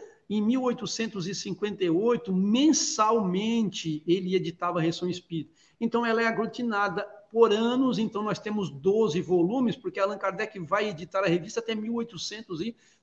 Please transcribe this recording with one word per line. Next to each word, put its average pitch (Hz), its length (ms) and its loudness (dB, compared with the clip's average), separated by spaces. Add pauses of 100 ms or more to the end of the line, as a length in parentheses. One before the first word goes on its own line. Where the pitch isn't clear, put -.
(300)
em 214 120 0
mil 247 200 2
oitocentos 220 640 -4
e 196 80 -6
cinquenta 202 500 -4
e 170 60 2
oito, 220 440 2
mensalmente, 214 1700 2
ele 180 280 0
editava 175 440 -2
a 160 40 2
Reação 170 260 -2
Espírita. 175 420 -8 (300)
Então, 233 240 0
ela 226 180 2
é 226 40 2
aglutinada 208 800 -2 (240)
por 220 220 6
anos, 233 460 2
então 208 240 -2
nós 214 160 -2
temos 208 320 -4
doze 185 500 2
volumes, 185 560 2
porque 190 240 -6
Allan 202 160 0
Kardec 196 440 -4
vai 202 280 0
editar 180 320 -4
a 196 80 2
revista 175 320 0
até 226 140 -4
mil 220 220 -4
oitocentos 208 640 -8
e 226 120 -6 (280)